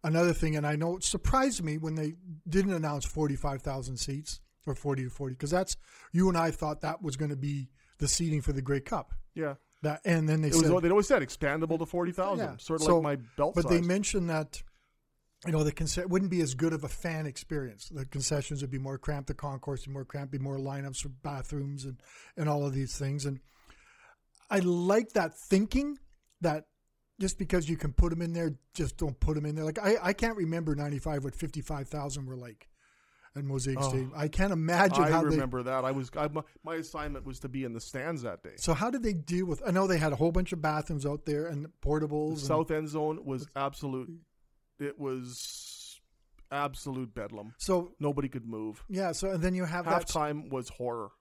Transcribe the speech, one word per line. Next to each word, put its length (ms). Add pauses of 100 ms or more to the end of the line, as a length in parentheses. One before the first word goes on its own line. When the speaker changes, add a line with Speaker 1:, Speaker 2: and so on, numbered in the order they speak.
Speaker 1:
Another 300
thing, 240
and 100
I 80
know 220
it 80
surprised 580
me 160
when 160
they 200 (340)
didn't 260
announce 300
forty-five 580
thousand 360
seats 420 (260)
or 80
forty 300
to 60
forty, 260
'cause 160
that's, 240 (360)
you 160
and 80
I 140
thought 300
that 220
was 140
gonna 200
be 320 (300)
the 100
seating 340
for 100
the 100
Grey 180
Cup. 340 (220)
Speaker 2:
Yeah. 180 (280)
Speaker 1:
That, 240
and 200
then 140
they 80
Speaker 2:
It 60
was, 120
Speaker 1:
said 160
Speaker 2:
they 60
always 180
said 140
expandable 580
to 60
forty 280
thousand, 340
Speaker 1:
Yeah. 100
Speaker 2:
sort 240
of 60
Speaker 1:
So, 140
Speaker 2:
like 180
my 60 (120)
belt 180
Speaker 1:
but 140
they 120
Speaker 2:
size. 60
Speaker 1:
mentioned 440
that, 320 (840)
you 80
know, 100
the 100
conce-, 360
wouldn't 220
be 100
as 140
good 180
of 120
a 40
fan 380
experience. 640
The 160
concessions 560
would 80
be 80
more 180
cramped, 320
the 60
concourse 480
would 80
be 20
more 140
cramped, 260
be 60
more 180
lineups 460
for 80
bathrooms 720
and, 160 (360)
and 120
all 180
of 60
these 240
things. 300
And 140 (1120)
I 100
like 540
that 240
thinking 600 (420)
that 260 (540)
just 180
because 300
you 80
can 160
put 200
'em 100
in 100
there, 220 (180)
just 240
don't 240
put 160
'em 80
in 100
there. 120
Like, 120
I, 240
I 120
can't 240
remember 360
ninety-five 500
what 120
fifty-five 520
thousand 380
were 100
like 320 (680)
at 80
Mosaic 360
Speaker 2:
Oh. 80
Speaker 1:
Stadium. 260
I 140
can't 240
imagine 500
Speaker 2:
I 80
Speaker 1:
how 120
they 80
Speaker 2:
remember 340
that. 200
I 60
was, 260
I, 120
my, 140 (200)
my 140
assignment 500
was 140
to 80
be 160
in 80
the 80
stands 420
that 220
day. 140
Speaker 1:
So 160
how 160
did 120
they 100
deal 340
with, 200
I 60
know 160
they 100
had 140
a 40
whole 140
bunch 220
of 100
bathrooms 420
out 220
there 220
and 180 (180)
portables 420
Speaker 2:
The 40
Speaker 1:
and 80
Speaker 2:
south 320
end 180
zone 360
was 320
absolute, 520 (720)
it 220
was 1000 (520)
absolute 600
bedlam. 440
Speaker 1:
So 400
Speaker 2:
Nobody 300
could 180
move. 420
Speaker 1:
Yeah, 240
so, 180
and 120
then 120
you 100
have 220
that 200
Speaker 2:
Halftime 440
was 180
horror. 420 (100)